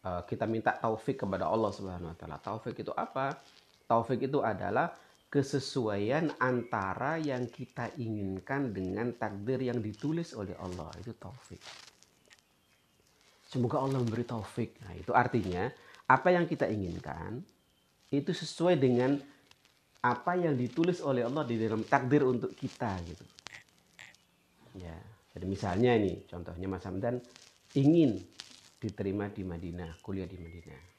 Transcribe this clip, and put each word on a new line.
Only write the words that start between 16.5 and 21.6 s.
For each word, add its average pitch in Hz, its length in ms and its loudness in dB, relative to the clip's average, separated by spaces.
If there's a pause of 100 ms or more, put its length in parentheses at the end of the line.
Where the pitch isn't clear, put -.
inginkan 92 720 -6 (720)
itu 143 160 0
sesuai 165 480 2
dengan 127 400 6 (880)
apa 175 320 2
yang 170 160 4
ditulis 165 480 2
oleh 127 240 2
Allah 143 240 0
di 117 80 2
dalam 110 240 0